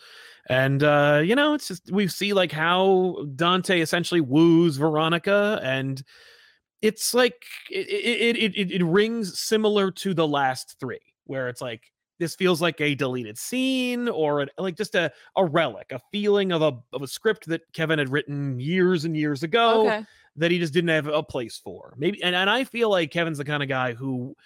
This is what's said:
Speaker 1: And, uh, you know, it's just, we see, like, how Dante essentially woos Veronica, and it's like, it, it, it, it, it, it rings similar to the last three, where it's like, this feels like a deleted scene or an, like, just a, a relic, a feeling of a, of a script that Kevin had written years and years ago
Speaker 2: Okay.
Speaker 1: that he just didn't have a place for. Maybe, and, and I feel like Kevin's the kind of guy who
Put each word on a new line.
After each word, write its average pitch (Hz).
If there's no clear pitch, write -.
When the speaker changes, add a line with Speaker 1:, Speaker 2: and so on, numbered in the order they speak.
Speaker 1:
And, 135
uh, 147
you 196
know, 294
it's -
just, -
we 196
see, 196
like, 185
how 185
Dante 175
essentially 170
woos 160
Veronica, 165
and 135
it's 214
like, 247
it, -
it, 233
it, -
it, 208
it, 196
it -
rings 208
similar 208
to 190
the 160
last 139
three, 120
where 135
it's 123
like, 120
this 170
feels 180
like 170
a 147
deleted 127
scene 254
or 151
an, 139
like, 180
just -
a, 170
a 196
relic, 147
a 127
feeling 202
of 160
a, 151
of 135
a 139
script -
that 165
Kevin 160
had 139
written 143
years 175
and 160
years 147
ago 226
Speaker 2:
Okay. 220
Speaker 1:
that 165
he 180
just 165
didn't 170
have 151
a 151
place 127
for. 98
Maybe, 175
and, 180
and 190
I 240
feel 233
like 175
Kevin's 165
the 143
kind 147
of 135
guy 131
who 127